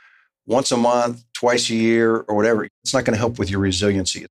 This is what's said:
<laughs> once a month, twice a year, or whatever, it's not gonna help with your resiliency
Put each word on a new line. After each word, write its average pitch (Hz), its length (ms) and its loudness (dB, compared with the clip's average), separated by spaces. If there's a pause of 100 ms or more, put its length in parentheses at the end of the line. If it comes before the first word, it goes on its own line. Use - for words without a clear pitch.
(140)
<laughs> - 320 -20
once 127 260 0
a 127 40 2
month, 120 480 0 (100)
twice 120 360 0
a 117 40 -2
year, 113 420 2
or 107 180 -6
whatever, 107 340 2 (140)
it's - 120 -4
not 127 100 0
gonna 117 140 0
help 120 200 -2
with 98 120 -4
your 98 100 0
resiliency 98 720 0